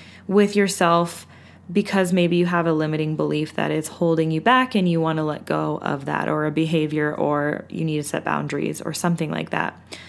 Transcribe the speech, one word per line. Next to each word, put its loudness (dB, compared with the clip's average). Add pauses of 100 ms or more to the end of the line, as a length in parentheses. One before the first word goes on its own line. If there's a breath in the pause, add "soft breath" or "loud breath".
(280 loud breath)
with 4
yourself 2 (440 loud breath)
because 2
maybe 4
you 4
have 0
a 2
limiting 0
belief -2
that -2
is -2
holding 0
you 0
back 4
and 2
you 2
wanna 0
let -6
go -2
of -4
that, -2
or 0
a -2
behavior, 0
or -2
you -4
need -2
to -4
set -4
boundaries -4
or -6
something 0
like -6
that. -4 (300 loud breath)